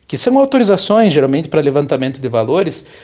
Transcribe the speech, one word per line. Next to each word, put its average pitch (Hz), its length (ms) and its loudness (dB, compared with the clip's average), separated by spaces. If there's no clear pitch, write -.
que 139 100 -6
são 262 220 2
autorizações, 220 760 2
geralmente 139 360 0
para 156 120 0
levantamento 135 580 -2
de 131 80 -8
valores, 123 600 -2